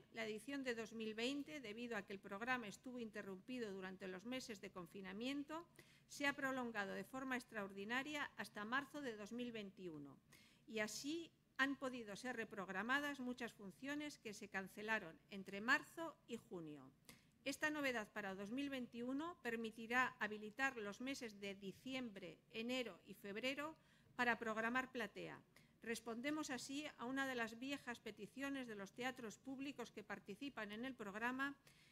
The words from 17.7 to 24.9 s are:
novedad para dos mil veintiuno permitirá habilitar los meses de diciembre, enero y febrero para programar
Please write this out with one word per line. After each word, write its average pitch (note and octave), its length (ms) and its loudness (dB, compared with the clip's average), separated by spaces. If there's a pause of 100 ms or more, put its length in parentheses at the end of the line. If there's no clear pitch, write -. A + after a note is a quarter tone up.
novedad B3+ 420 2
para G3+ 220 0
dos G3 160 -2
mil C#4 180 2
veintiuno C4+ 720 0
permitirá A3+ 800 4
habilitar G#3+ 560 2
los G3+ 240 -2
meses B3 400 -2
de G3+ 140 -2
diciembre, G3 800 -4 (160)
enero A3+ 540 0
y G3+ 80 -10
febrero A3 600 -2 (420)
para A#3+ 220 8
programar A#3 540 2